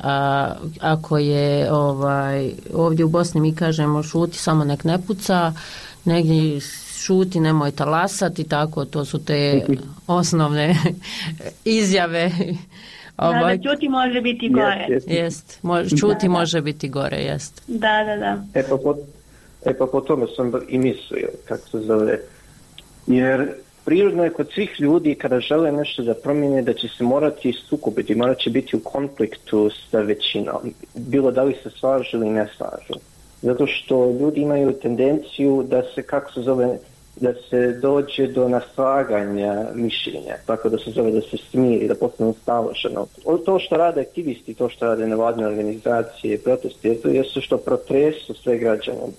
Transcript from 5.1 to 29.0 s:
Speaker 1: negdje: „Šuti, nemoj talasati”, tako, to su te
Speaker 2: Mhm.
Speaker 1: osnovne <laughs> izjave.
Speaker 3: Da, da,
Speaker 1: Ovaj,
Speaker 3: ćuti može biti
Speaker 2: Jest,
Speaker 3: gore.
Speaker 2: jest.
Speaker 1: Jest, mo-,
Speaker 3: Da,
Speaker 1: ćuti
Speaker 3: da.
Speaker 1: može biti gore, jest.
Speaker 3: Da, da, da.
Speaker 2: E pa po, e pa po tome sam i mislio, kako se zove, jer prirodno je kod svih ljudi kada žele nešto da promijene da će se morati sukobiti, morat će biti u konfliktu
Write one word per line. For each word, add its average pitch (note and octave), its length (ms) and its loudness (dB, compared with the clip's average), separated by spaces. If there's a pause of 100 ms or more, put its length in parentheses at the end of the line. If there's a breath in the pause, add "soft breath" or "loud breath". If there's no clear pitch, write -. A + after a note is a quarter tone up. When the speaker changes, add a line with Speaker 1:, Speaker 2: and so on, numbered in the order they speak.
Speaker 1:
negdje: D#3+ 560 2 (360)
„Šuti, F#3 440 2
nemoj D#3 300 2
talasati”, E3 760 -2
tako, D3+ 400 -2
to C#3+ 200 -4
su C#3+ 200 -6
te C#3+ 440 2
Speaker 2:
Mhm. C#3 40 4 (340)
Speaker 1:
osnovne D#3+ 720 2 (480 loud breath)
<laughs> - 400 -10
izjave. F#3 640 2 (880 loud breath)
Speaker 3:
Da, - 40 -4
da, E3 60 4 (120)
Speaker 1:
Ovaj, F#3 180 4
Speaker 3:
ćuti C#4+ 300 0
može B3+ 320 2
biti A#3 260 -2
Speaker 2:
Jest, B3+ 80 4
Speaker 3:
gore. - 340 2
Speaker 2:
jest. B2+ 220 0
Speaker 1:
Jest, E3+ 520 -4
mo-, F3 200 2
Speaker 3:
Da, E3 140 2
Speaker 1:
ćuti G3 300 2
Speaker 3:
da. F3+ 60 4
Speaker 1:
može E3+ 280 2
biti D3 280 -4
gore, C#3 280 -4
jest. C#3+ 500 -6
Speaker 3:
Da, G#3+ 400 0
da, G#3+ 100 -2
da. G#3 260 -4 (120)
Speaker 2:
E F3 140 2
pa C#3 80 2
po, D3 180 0 (680 loud breath)
e B2+ 140 0
pa C3 80 2
po C3+ 140 0
tome C3 260 0 (100)
sam B2 160 -2 (160)
i C3 100 0
mislio, - 500 -2 (200)
kako - 200 -8
se A2+ 100 -4
zove, G#2+ 400 2 (880 loud breath)
jer C3 460 2 (320)
prirodno F3 400 4
je E3 80 2
kod C#3+ 220 -4
svih G3+ 240 -2
ljudi D3+ 360 2
kada B2+ 260 0
žele D3+ 320 2
nešto D3 300 -4
da A#2 120 0
promijene C#3 480 0
da A#2+ 120 2
će A#2 140 -6
se - 160 -6
morati C#3 480 2 (160)
sukobiti, G#2+ 460 -2
morat B2 240 2
će C3 120 -2
biti B2+ 260 0
u A2 40 -2
konfliktu A2 920 -2 (200)